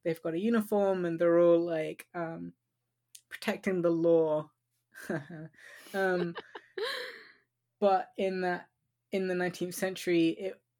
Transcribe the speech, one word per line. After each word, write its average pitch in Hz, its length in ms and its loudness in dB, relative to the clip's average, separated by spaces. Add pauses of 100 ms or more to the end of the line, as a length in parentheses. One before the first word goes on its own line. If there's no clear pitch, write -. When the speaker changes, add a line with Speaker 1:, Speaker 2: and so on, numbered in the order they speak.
Speaker 1:
they've 165 160 -2
got 165 140 -4
a 170 40 -4
uniform 208 640 2
and 165 160 -2
they're 170 220 4
all, 170 180 8
like, 165 560 -4
um, 170 380 -10 (720)
protecting 190 540 -4
the 170 100 4
law. 165 580 2 (440)
<laughs> - 160 -12 (840)
Um, 180 420 0 (420)
Speaker 2:
<laughs> - 1040 -10
Speaker 1:
but 190 380 2
in 190 240 -2
that, 180 260 -4 (440)
in 190 160 -2
the 185 80 -2
nineteenth 180 400 -4
century, 180 540 0
it, - 320 -6 (180)